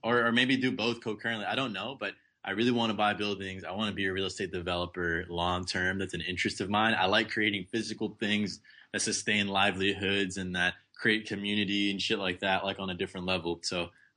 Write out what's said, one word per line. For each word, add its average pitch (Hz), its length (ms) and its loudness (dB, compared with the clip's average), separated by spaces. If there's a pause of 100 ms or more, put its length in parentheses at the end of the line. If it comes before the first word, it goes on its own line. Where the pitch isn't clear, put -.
or, 117 220 4
or 117 60 4
maybe 127 260 4
do 127 140 2
both 113 300 0
concurrently. 107 440 -4
I 101 100 -2
don't 127 180 -2
know, 107 260 -6
but 98 140 -6 (320)
I 98 60 -4
really 117 200 4
wanna 117 220 2
buy 104 200 2
buildings. 95 520 -4
I 82 80 -6
wanna 104 180 -2
be 95 140 -2
a 95 80 0
real 95 140 0
estate 90 260 -4
developer 87 760 -2
long 87 380 0
term. 92 340 -2
That's 95 140 -4
an 87 80 -6
interest 92 400 -4
of 95 80 -2
mine. 107 280 4
I 92 100 4
like 107 220 4
creating 104 400 0
physical 107 520 -4
things 104 400 0 (320)
that 104 80 -2
sustain 104 480 0
livelihoods 98 880 2
and 92 180 -4
that 90 200 2 (200)
create 110 320 0
community 101 640 0
and 95 100 -4
shit 107 180 0
like 92 200 -2
that, 95 240 2
like, 95 160 -2
on 95 100 -4
a 90 40 -4
different 92 320 -4
level. 87 380 -2
So 87 260 -4 (280)